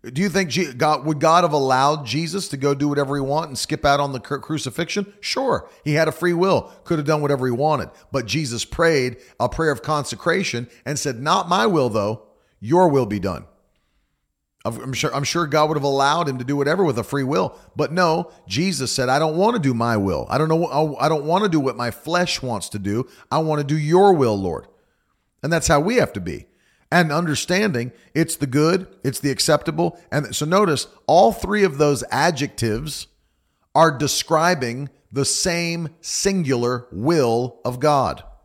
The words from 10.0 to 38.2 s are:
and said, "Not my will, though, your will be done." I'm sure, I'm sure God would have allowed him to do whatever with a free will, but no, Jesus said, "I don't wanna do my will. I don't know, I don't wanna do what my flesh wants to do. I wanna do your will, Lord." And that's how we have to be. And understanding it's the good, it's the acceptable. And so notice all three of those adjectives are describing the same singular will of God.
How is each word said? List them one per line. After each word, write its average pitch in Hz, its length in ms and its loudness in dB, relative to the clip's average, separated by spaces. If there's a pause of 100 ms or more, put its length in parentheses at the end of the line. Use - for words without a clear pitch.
and 143 140 -6
said, 123 220 -6
"Not 170 280 0
my 190 180 2
will, 156 220 2
though, 107 360 -2 (360)
your 165 280 4
will 139 180 2
be 101 140 -4
done." 90 260 -6 (1160)
I'm 123 300 -8
sure, 120 200 -2
I'm 139 80 -2
sure 170 240 -2
God 151 220 2
would 156 80 -2
have 139 80 -2
allowed 143 440 2
him 131 100 -4
to 123 60 -8
do 139 120 -2
whatever 147 260 2
with 139 160 2
a 113 60 -4
free 139 180 -4
will, 147 340 -2 (200)
but 147 160 -2
no, 175 400 0 (160)
Jesus 135 420 -2
said, 127 180 0
"I 131 120 2
don't 156 160 0
wanna 214 240 2
do 139 120 2
my 117 240 0
will. 92 320 0
I 120 100 0
don't 156 100 2
know, 156 500 0
I 143 100 2
don't 151 160 0
wanna 185 240 2
do 160 120 2
what 131 160 -2
my 120 160 -4
flesh - 500 -2
wants 117 280 -6
to 107 100 -8
do. 101 260 -2 (240)
I 143 80 0
wanna 156 240 0
do 147 160 -2
your 175 340 6
will, 127 240 4
Lord." 92 300 -4 (720)
And 156 120 -2
that's 165 160 0
how 156 100 6
we 196 180 0
have 190 180 2
to 101 60 -6
be. 85 260 -8 (440)
And 165 220 2
understanding 156 800 -2 (200)
it's 160 220 0
the 143 140 -4
good, 160 400 2 (160)
it's 131 160 -4
the 143 100 -2
acceptable. 151 680 0 (100)
And 131 240 -4
so 151 100 -4
notice 170 440 2 (180)
all 190 240 6
three 208 320 -2
of 160 160 0
those 143 320 2
adjectives 139 960 -2 (640)
are 156 240 4
describing 143 920 0 (240)
the 131 120 -2
same 170 640 -4 (100)
singular 127 880 -2
will 123 760 0
of 123 140 -4
God. 135 460 0 (200)